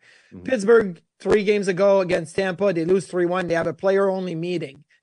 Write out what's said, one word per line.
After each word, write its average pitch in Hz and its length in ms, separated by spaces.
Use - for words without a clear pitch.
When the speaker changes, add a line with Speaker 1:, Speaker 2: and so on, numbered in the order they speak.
Speaker 1:
Mm-hmm. 92 120
Speaker 2:
Pittsburgh, 214 560
three 208 220
games 202 260
ago 196 320
against 175 360
Tampa, 190 380
they 165 100
lose 185 220
three 180 200
one. 180 220
They 165 60
have 165 120
a 160 60
player-only 190 640
meeting. 160 500